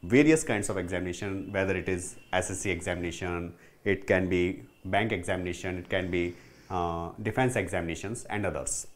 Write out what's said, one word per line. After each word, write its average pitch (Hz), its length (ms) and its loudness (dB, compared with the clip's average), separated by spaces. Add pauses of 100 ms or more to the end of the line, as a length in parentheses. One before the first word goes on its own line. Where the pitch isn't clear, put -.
various 147 420 8
kinds 104 240 0
of 101 80 0
examination, 92 720 -4
whether 95 240 2
it 87 140 -2
is 87 260 -2 (160)
S 92 180 0
S 90 100 -6
C 98 120 -2
examination, 87 800 -4 (300)
it 98 240 0
can 92 220 4
be 90 340 2 (220)
bank 101 260 2
examination, 90 680 -4
it 87 120 -10
can 92 200 0
be, 87 240 0 (360)
uh, 85 400 -2 (140)
defense 127 340 2
examinations 92 720 -4
and 101 160 -2
others. 71 500 -4